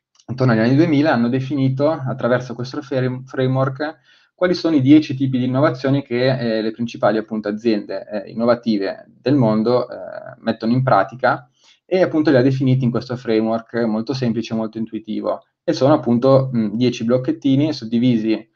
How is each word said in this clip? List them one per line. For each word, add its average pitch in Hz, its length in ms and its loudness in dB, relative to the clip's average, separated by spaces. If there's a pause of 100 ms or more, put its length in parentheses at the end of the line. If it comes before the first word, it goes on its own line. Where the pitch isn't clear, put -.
(280)
intorno 127 260 0
agli 110 60 2
anni 120 160 2
duemila, 151 380 2
hanno 120 160 2
definito 135 600 0
attraverso 123 640 -4
questo 127 260 -10
frame-, 127 440 -4
framework 131 720 -4 (340)
quali 180 220 0
sono 160 200 0
i 135 60 2
dieci 147 340 6
tipi 131 220 -2
di 127 80 0
innovazioni 139 560 0
che, 127 360 0 (200)
eh, 107 60 -2
le 113 80 -4
principali, 110 480 -2
appunto, 107 280 -6
aziende, 104 600 -2
eh, 95 220 -8
innovative 113 760 -2
del - 280 -2
mondo, 117 520 2
eh, - 80 -14 (440)
mettono 113 340 -2
in 131 80 0
pratica 120 680 0 (380)
e 185 160 2
appunto 156 300 2
li 131 60 6
ha 123 40 4
definiti 131 420 2
in 113 60 2
questo 107 260 -4
framework 113 680 -2
molto 113 320 -2
semplice 117 380 -4
e 113 40 -2
molto 110 220 -6
intuitivo. 104 640 -6 (180)
E 160 100 -2
sono 139 200 4
appunto, 131 600 4
mm, 107 180 0
dieci 120 320 0
blocchettini 135 680 0
suddivisi 113 840 0